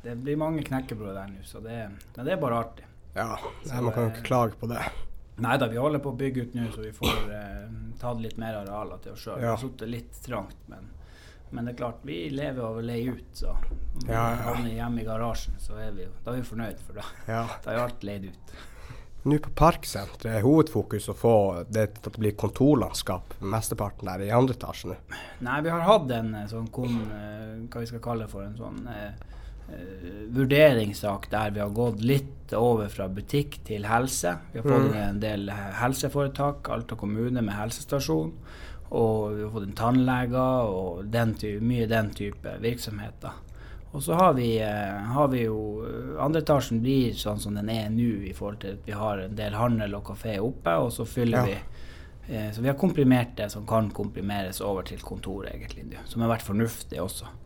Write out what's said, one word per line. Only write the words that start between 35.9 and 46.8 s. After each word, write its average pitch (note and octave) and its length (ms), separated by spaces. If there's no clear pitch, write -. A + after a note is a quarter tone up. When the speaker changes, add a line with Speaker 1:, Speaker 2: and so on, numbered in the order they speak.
Speaker 1:
Alta A#2 240
kommune A2+ 480
med G2+ 160
helsestasjon, C#3+ 720
og A2 440
vi G#2 80
har G#2+ 80
fått G#2 160
en G2 160
tannlege B2+ 640
og F#2+ 480
den A2+ 240
ty-, G#2 240
mye A#2 320
den A2 200
type G2+ 520
virksomheter. G#2+ 720
Og C#3+ 140
så E3 80
har F3 200
vi, A#2 280
eh, G#2 400
har B2+ 280
vi B2+ 160
jo, G#2+ 360
eh, B2+ 420
andre D#3 200
etasjen B2+ 360
blir B2 380